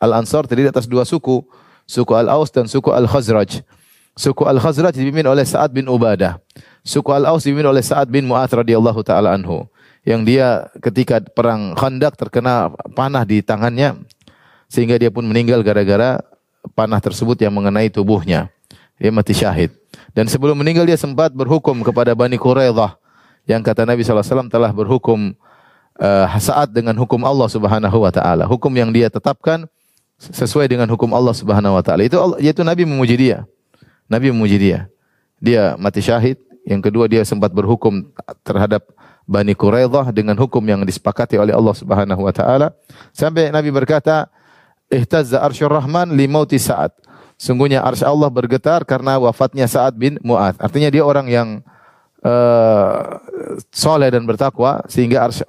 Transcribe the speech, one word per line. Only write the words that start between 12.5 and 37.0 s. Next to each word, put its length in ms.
panah 240
di 240
tangannya, 560
sehingga 320
dia 160
pun 80
meninggal 400
gara-gara 560
panah 240
tersebut 400
yang 160
mengenai 400
tubuhnya. 560
Dia 160
mati 240
syahid. 320
Dan 160
sebelum 320
meninggal 240
dia 160
sempat 320
berhukum 500
kepada 300
Bani 240
Quraidah 640
yang 160
kata 240
Nabi 160
sallallahu 180
alaihi 140
wasallam 160
telah 240
berhukum, 440
eh, 300
Sa'ad 380
dengan 240
hukum 240
Allah 240
Subhanahu 560
wa 80
taala. 340
Hukum 300
yang 160
dia 160
tetapkan 580
sesuai 500
dengan 220
hukum 240
Allah 180
Subhanahu 460
wa 40
taala. 220
Itu 140
Allah, 240
yaitu 180
Nabi 220
memuji 340
dia. 300
Nabi 180
memuji 300
dia. 320
Dia 400
mati 240
syahid. 340
Yang 240
kedua 180